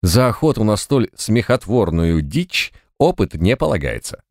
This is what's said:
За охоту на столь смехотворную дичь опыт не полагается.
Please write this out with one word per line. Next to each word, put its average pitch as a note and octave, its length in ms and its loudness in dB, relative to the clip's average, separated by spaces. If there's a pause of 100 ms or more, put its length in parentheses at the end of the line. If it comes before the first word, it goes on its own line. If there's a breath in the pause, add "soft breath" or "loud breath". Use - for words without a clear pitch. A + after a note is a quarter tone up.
За A2+ 260 2
охоту A#2+ 360 0
на G#2+ 120 2
столь B2 400 -2
смехотворную F#2+ 1040 0
дичь D2+ 540 -4 (240 soft breath)
опыт D#3+ 340 0
не F#2+ 240 2
полагается. C#2 760 -4